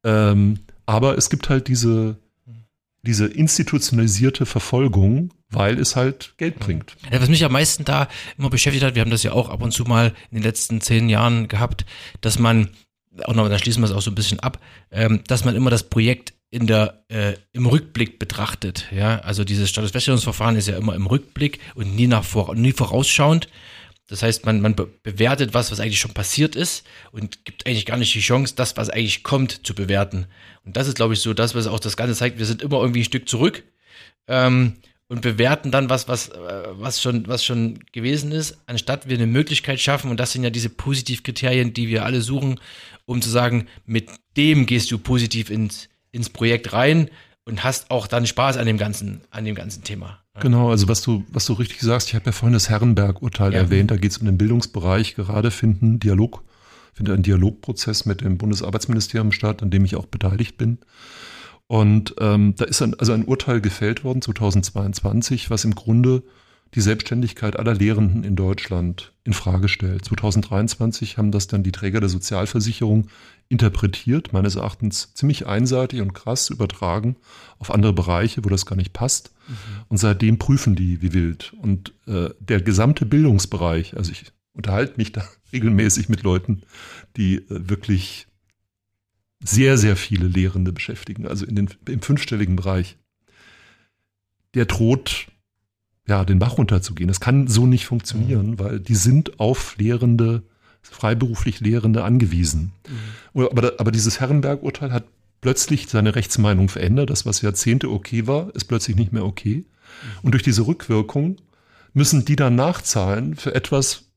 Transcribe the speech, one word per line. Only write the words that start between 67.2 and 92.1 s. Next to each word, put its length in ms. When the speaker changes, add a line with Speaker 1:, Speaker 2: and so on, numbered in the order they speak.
Speaker 1:
aller 160
Lehrenden 480
in 140
Deutschland 800
in 80
Frage 360
stellt. 360
Zweitausenddreiundzwanzig 1120
haben 160
das 140
dann 160
die 100
Träger 280
der 100
Sozialversicherung 960
interpretiert, 840
meines 220
Erachtens 580
ziemlich 320
einseitig 560
und 100
krass 380
übertragen 680
auf 140
andere 220
Bereiche, 500
wo 60
das 160
gar 100
nicht 160
passt. 400
Speaker 3:
Mhm. 60
Speaker 1:
Und 80
seitdem 420
prüfen 380
die 240
wie 140
wild. 480
Und, 320
äh, 220
der 200
gesamte 460
Bildungsbereich, 920
also 160
ich 200
unterhalte 460
mich 140
da 120
<laughs> 140
regelmäßig 580
mit 140
Leuten, 360
die, 200
äh, 120
wirklich 800
sehr, 300
sehr 200
viele 300
Lehrende 460
beschäftigen, 540
also 180
in 100
den, 140
im 140
fünfstelligen 560